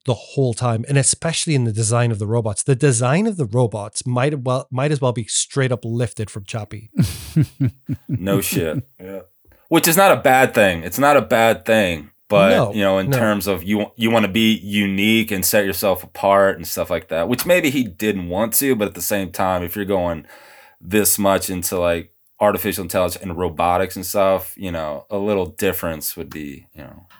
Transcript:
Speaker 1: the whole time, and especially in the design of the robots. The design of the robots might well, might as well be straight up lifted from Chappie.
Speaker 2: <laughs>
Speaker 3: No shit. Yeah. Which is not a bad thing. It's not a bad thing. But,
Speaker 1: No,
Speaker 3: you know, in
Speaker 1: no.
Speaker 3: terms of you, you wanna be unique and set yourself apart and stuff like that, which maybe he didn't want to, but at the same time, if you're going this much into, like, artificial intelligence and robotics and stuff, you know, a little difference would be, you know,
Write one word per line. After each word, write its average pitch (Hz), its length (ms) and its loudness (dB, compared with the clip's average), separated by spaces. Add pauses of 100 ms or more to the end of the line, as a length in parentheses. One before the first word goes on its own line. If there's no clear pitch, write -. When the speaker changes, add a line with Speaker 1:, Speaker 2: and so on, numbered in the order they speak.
Speaker 1:
the 127 80 0
whole 127 400 -2
time, 117 340 -2
and 139 100 2
especially 156 580 0
in 127 100 2
the 113 80 -2
design 117 380 2
of 104 80 -4
the 104 80 -4
robots. 110 360 -2
The 139 120 2
design 131 520 2
of 202 100 -2
the 147 80 -2
robots 107 600 -2
might 127 360 0
well, 127 300 -2
might 135 200 -2
as 139 100 -2
well 127 100 2
be 113 140 -6
straight - 460 -2
up 120 120 -4
lifted 113 460 -4
from 101 160 -14
Chappie. 104 500 -12
Speaker 2:
<laughs> - 1120 -2
Speaker 3:
No 98 340 0
shit. 87 460 -4 (120)
Yeah. 95 220 -14 (460)
Which 165 200 2
is 160 100 2
not 196 140 8
a 123 100 4
bad 131 320 6
thing. 92 300 2
It's 92 160 -6
not 143 180 6
a 123 40 6
bad 113 440 2
thing. 92 440 2 (180)
But, 98 240 6
Speaker 1:
No, 127 220 2
Speaker 3:
you 104 80 -2
know, 95 160 2
in 95 120 0
Speaker 1:
no. 135 80 0
Speaker 3:
terms 104 300 0
of 92 160 -2
you, 104 340 -2
you 113 120 0
wanna 110 200 4
be 110 280 2
unique 104 760 0
and 95 120 -2
set 104 220 2
yourself 92 380 0
apart 98 520 2
and 82 100 -14
stuff - 240 -6
like 85 200 -6
that, 82 180 -2
which 123 180 -2
maybe 170 240 2
he 131 140 -2
didn't 98 460 -4
want 107 260 -4
to, 135 180 2
but 104 140 0
at - 60 -8
the 87 80 -12
same 98 300 -4
time, 92 320 -2
if 87 120 -10
you're 104 80 -6
going 87 420 -2 (540)
this 98 400 0
much 98 300 2
into, 92 280 -4
like, 85 360 -2 (260)
artificial 101 440 0
intelligence 90 380 -2
and 87 160 -8
robotics 90 600 0
and 92 80 -8
stuff, 95 520 0
you 95 140 -8
know, 76 380 -8
a 104 80 -4
little 98 280 -2
difference 85 720 -4
would 78 140 -12
be, 73 440 -14
you 78 100 -18
know, 67 220 -20 (140)